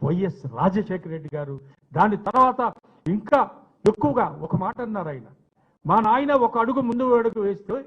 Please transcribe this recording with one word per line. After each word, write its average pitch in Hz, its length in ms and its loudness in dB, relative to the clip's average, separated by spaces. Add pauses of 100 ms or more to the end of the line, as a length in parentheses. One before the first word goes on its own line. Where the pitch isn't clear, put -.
వైఎస్ 175 420 -2
రాజశేఖర 180 640 -2
రెడ్డి 156 260 -10
గారు. 139 240 -10 (320)
దాని 196 240 2
తర్వాత 247 560 2 (360)
ఇంకా 269 420 2 (380)
ఎక్కువగా 233 380 2 (160)
ఒక - 140 -2
మాట 202 240 -4
అన్నారు 214 280 -6
ఆయన, 135 200 -12 (580)
"మా 208 140 4
నాయన 247 320 2
ఒక 240 260 2
అడుగు 240 220 0
ముందు 240 380 2
అడుగు 226 220 0
వేస్తే 202 460 -4